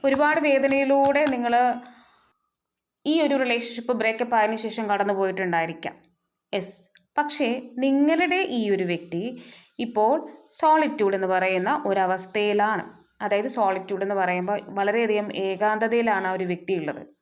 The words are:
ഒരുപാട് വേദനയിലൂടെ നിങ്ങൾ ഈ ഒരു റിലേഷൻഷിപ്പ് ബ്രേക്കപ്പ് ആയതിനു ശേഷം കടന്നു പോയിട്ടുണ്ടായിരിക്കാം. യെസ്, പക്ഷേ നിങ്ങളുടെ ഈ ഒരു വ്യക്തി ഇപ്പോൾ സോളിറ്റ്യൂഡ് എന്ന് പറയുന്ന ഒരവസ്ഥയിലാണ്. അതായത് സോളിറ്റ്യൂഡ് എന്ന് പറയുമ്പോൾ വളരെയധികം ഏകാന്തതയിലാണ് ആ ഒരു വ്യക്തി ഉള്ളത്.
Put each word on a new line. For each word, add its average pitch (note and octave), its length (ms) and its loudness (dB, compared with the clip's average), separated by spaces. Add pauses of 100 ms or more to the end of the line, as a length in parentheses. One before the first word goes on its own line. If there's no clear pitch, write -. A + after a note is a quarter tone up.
ഒരുപാട് D4 420 4
വേദനയിലൂടെ C#4 760 4 (100)
നിങ്ങൾ A#3+ 200 -2 (1600)
ഈ - 20 2 (120)
ഒരു C#4+ 160 2
റിലേഷൻഷിപ്പ് A#3+ 600 -2
ബ്രേക്കപ്പ് A3+ 360 -2
ആയതിനു A3 260 2
ശേഷം A3 280 -6
കടന്നു G3+ 260 0
പോയിട്ടുണ്ടായിരിക്കാം. F3+ 800 -4 (580)
യെസ്, F#3 220 -6 (420)
പക്ഷേ D4 320 -2 (340)
നിങ്ങളുടെ D4+ 560 2 (200)
ഈ - 20 0 (140)
ഒരു F#3 160 -2
വ്യക്തി E3+ 320 -6 (640)
ഇപ്പോൾ A3+ 300 2 (440)
സോളിറ്റ്യൂഡ് D4+ 580 2
എന്ന് F#3+ 180 -2
പറയുന്ന F#3 360 0 (180)
ഒരവസ്ഥയിലാണ്. G3 960 0 (400)
അതായത് G#3 320 0
സോളിറ്റ്യൂഡ് F#3+ 480 0
എന്ന് G3+ 160 -2
പറയുമ്പോൾ F3+ 360 0 (200)
വളരെയധികം G#3 500 0 (200)
ഏകാന്തതയിലാണ് G#3+ 840 0
ആ F#3 80 -2
ഒരു F#3 140 -2
വ്യക്തി F3 280 -4
ഉള്ളത്. D3 240 -6 (180)